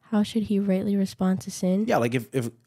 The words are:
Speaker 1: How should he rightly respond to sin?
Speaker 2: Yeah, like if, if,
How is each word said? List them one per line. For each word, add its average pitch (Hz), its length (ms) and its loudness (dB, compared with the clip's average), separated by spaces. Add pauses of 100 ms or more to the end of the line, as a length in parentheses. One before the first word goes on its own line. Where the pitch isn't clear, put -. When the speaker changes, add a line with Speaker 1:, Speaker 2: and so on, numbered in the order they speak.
(100)
Speaker 1:
How 214 120 4
should 208 220 -2
he 196 160 0
rightly 202 360 0
respond 190 460 0
to - 80 -12
sin? 190 380 0
Speaker 2:
Yeah, 226 80 2
like 120 180 2
if, 120 180 -2
if, 120 160 -2 (180)